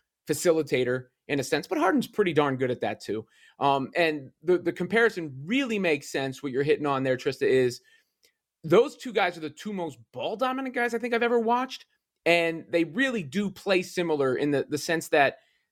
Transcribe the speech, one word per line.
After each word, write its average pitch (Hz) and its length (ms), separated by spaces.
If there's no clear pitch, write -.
facilitator 139 760
in 139 120
a 135 40
sense, 151 220
but 349 120
Harden's 311 280
pretty 185 260
darn 139 240
good 127 140
at 123 100
that 107 200
too. 107 240
Um, 139 360
and 151 360
the, 175 160
the 175 140
comparison 180 600
really 233 340
makes 160 320
sense. 135 320
What 143 100
you're 131 100
hitting 147 240
on 135 160
there, 131 140
Trista, 131 300
is 127 340
those 202 320
two 247 160
guys 180 240
are 165 40
the 151 100
two 208 220
most 170 260
ball 151 240
dominant 262 380
guys 240 200
I 233 40
think 240 160
I've 226 80
ever 240 180
watched. 240 460
And 165 420
they 170 160
really 226 380
do 185 280
play 190 320
similar 151 540
in 147 140
the, 135 180
the 147 100
sense 165 300
that 139 300